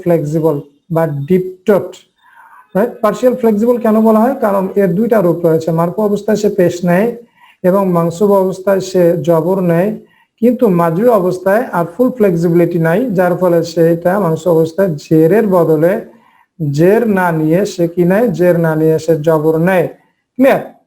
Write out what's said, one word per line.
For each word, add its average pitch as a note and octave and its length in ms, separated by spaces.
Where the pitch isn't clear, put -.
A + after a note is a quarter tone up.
ফ্লেক্সিবল D#3 520
বা D#3+ 120
ডিপটোট, F#3 600
রাইট? G3 160
পার্শিয়াল A#3 340
ফ্লেক্সিবল A3+ 420
কেন A3 240
বলা A3 180
হয়? C4 160
কারণ G3+ 280
এর G3 220
দুইটা A3+ 240
রূপ E3+ 240
রয়েছে, D#3+ 260
মারফু E3+ 300
অবস্থায় G#3 360
সে G#3 120
পেশ F3+ 260
নেয় F3+ 220
এবং F#3+ 280
মানসুব E3+ 400
অবস্থায় F#3+ 480
সে F#3 240
জবর E3+ 300
নেয়, F3 180
কিন্তু A#3+ 280
মাজরুর F3 420
অবস্থায় F#3+ 540
আর E3+ 160
ফুল B3 240
ফ্লেক্সিবিলিটি F3 600
নাই, E3 200
যার F3+ 240
ফলে E3+ 220
সে E3+ 280
এটা F3 280
মানসুব E3 380
অবস্থায় E3 320
জেরের E3 440
বদলে E3 460
জের G3 320
না F#3 220
নিয়ে D#3+ 340
সে E3+ 220
কি F3 240
নেয়? A3 160
জের F3 320
না E3 160
নিয়ে D#3+ 240
সে E3 140
জবর D#3+ 300
নেয়। F3 300
ক্লিয়ার? B3+ 260